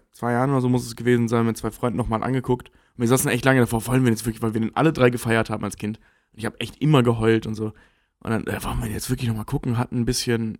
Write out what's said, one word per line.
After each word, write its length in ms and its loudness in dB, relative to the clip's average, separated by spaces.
zwei 220 -4
Jahren 180 2
oder 100 2
so 80 2
muss 160 0
es 120 -12
gewesen 320 2
sein, 160 2
mit 120 0
zwei 140 -6
Freunden 260 -2
nochmal 260 -2
angeguckt. 460 -2
Und 320 -18
wir 60 2
saßen 240 2
echt 140 0
lange 160 4
davor, 260 0
wollen 160 2
wir 80 4
jetzt 140 -2
wirklich, 160 -6
weil 120 -2
wir 80 -2
den 140 -4
alle 180 4
drei 160 4
gefeiert 400 0
haben 140 -6
als 140 -6
Kind. 200 -6
Und 60 -20
ich 60 -6
hab 160 -8
echt 200 -10
immer 220 6
geheult 440 4
und 80 -6
so. 180 -6
Und 120 -6
dann, 160 -2
äh, 160 -4
„Wollen 160 -4
wir 80 -4
den 80 -6
jetzt 140 -6
wirklich 200 -2
nochmal 160 -4
gucken?“ 320 -2
Hatten 220 -2
ein 60 0
bisschen 540 -2